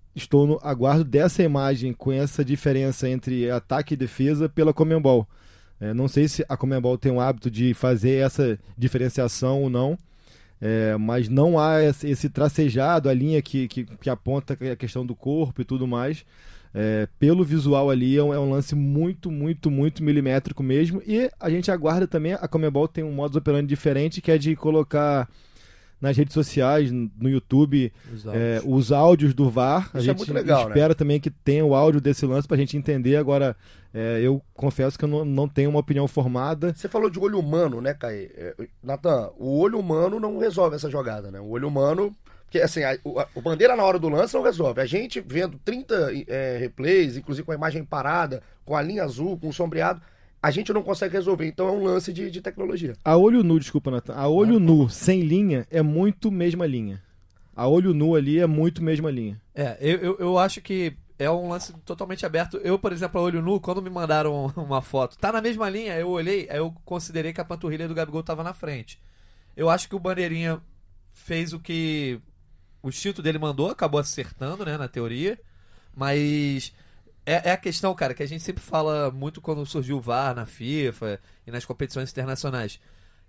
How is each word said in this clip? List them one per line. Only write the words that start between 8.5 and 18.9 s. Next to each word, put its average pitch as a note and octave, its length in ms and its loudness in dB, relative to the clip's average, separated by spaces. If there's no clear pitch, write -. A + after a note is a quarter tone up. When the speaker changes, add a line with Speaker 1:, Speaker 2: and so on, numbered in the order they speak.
Speaker 1:
diferenciação B2+ 840 0
ou C3 60 0
não, C3 280 0
é, A2 380 0
mas A2 320 0
não D#3 300 4
há D#3 240 4
esse, D3 260 0
esse C#3 200 -2
tracejado, C#3+ 800 2
a C3 40 4
linha D3 280 2
que, C3+ 260 -2
que, B2 180 -6
que A2 240 -8
aponta C#3 440 -4
a C3 220 -6
questão B2+ 300 -6
do B2 100 -8
corpo C#3 460 -2
e - 40 -4
tudo B2+ 220 -4
mais. B2 380 -4
É, G#2+ 340 0
pelo E3+ 260 6
visual C#3+ 460 2
ali C3 280 2
é D3 60 4
um, D3 100 2
é C#3+ 60 -2
um C#3 120 0
lance C#3 240 -2
muito, D3 560 -2